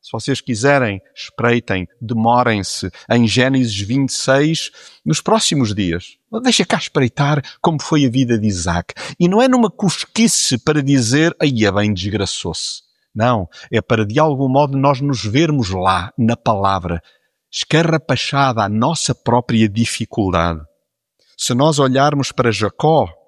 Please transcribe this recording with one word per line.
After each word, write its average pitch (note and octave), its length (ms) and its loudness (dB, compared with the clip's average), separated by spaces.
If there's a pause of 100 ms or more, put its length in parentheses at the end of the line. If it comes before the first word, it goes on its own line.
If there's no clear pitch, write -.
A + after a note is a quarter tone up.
Se - 120 -20
vocês B2+ 280 -4
quiserem, A#2+ 600 0 (120)
espreitem, A2 720 -2 (140)
demorem-se A2+ 880 0 (200)
em A#2 180 4
Gênesis B2 500 0
vinte B2 300 -2
e - 60 -6
seis, D3 560 0 (340)
nos D#3 160 0
próximos D3 540 0
dias. F2+ 420 -4 (260)
Deixa A#3 220 2
cá F#3 140 0
espreitar C#3+ 680 -2 (160)
como D#3+ 220 0
foi D3 240 2
a - 20 2
vida A#2+ 300 0
de G#2+ 80 -2
Isaac. F2 480 -4 (260)
E F3 80 4
não G#3 140 4
é C4+ 40 4
numa B3 240 2
cosquice - 840 0
para D3+ 260 0
dizer, C#3 560 2
"Aí B2 280 0
é G2 40 4
bem, G#2 220 0
desgraçou-se." F#2+ 880 -6 (340)
Não, A2 360 0 (200)
é A2 120 0
para A2 240 0
de A2 120 -2
algum C#3+ 300 2
modo C3+ 300 2
nós C#3 240 2
nos C#3 200 -2
vermos C3 460 0
lá, F#2 480 -2
na A#2 220 0
palavra, G2 640 -2 (500)
escarrapachada C#3+ 1080 0
à G2 60 0
nossa A#2+ 460 0
própria A2+ 540 2
dificuldade. F#2 920 -2 (760)
Se - 160 -4
nós C#3+ 260 2
olharmos C#3 540 2
para A#2+ 180 0
Jacó G#2+ 600 0 (160)